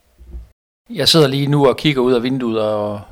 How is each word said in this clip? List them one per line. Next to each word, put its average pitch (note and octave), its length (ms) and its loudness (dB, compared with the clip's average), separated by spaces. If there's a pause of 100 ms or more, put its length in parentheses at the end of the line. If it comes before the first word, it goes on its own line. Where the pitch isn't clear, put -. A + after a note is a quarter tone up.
(880)
Jeg D3 180 -4
sidder D#3 200 4
lige C#3 200 -2
nu C#3+ 200 4
og A#2+ 100 2
kigger C#3 240 0
ud B2+ 120 2
af A#2 100 0
vinduet, B2 380 -2
og G#2 400 -4 (100)